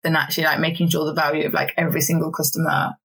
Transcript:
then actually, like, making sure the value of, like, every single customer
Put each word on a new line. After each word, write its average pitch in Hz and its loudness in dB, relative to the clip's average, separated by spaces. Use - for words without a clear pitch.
then 160 2
actually, 156 0
like, 151 2
making 165 0
sure 156 2
the 160 -2
value 151 0
of, - -2
like, 147 -2
every 170 0
single 165 0
customer - -2